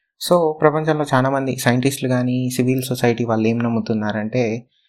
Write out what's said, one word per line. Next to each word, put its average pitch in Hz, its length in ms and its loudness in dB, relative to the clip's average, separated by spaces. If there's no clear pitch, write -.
So 170 220 4
ప్రపంచంలో 156 520 0
చాలామంది 135 420 0
సైంటిస్టులు 127 540 0
కానీ 123 400 0
సివిల్ 127 320 0
సొసైటీ 120 420 0
వాళ్ళు 110 240 2
ఏం 117 100 0
నమ్ముతున్నారంటే 110 1080 -2